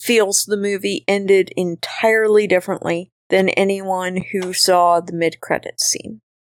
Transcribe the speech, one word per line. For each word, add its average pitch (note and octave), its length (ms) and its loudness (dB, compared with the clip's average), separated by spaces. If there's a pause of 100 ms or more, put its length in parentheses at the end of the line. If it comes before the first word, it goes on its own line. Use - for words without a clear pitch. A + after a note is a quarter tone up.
feels G#3+ 460 2
the G#3 100 -2
movie G3 500 -4
ended G3 480 2
entirely G#3+ 920 2
differently F#3 640 -2 (180)
than F#3+ 220 2
anyone F#3+ 640 -2 (160)
who F#3 220 -6
saw F3 460 4
the F3 120 -10
mid-credits - 720 -4
scene. - 360 -6 (200)